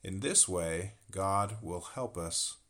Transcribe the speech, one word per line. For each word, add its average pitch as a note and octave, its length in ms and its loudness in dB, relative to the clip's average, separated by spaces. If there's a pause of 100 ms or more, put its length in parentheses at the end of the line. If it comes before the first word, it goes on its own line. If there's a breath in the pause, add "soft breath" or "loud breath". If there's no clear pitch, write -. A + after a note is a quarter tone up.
In F#2+ 200 -6
this D#3 260 6
way, F2 480 0 (160)
God G2+ 500 0
will F2 200 -6
help - 360 -8
us - 400 -4 (120)